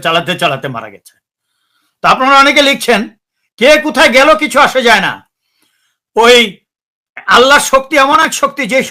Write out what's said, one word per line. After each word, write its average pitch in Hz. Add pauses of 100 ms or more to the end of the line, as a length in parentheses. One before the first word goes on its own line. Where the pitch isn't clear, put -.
চালাতে 170
চালাতে 143
মারা 110
গেছে। - (880)
তো -
আপনারা 262
অনেকে 277
লিখছেন, 247 (580)
কে 247 (160)
কোথায় 294
গেল 285 (120)
কিছু 294
আসে 262
যায় 208
না। 120 (1040)
ওই 233 (960)
আল্লাহর 277
শক্তি 269
এমন 277
এক 320
শক্তি, 277 (100)
যে 262 (120)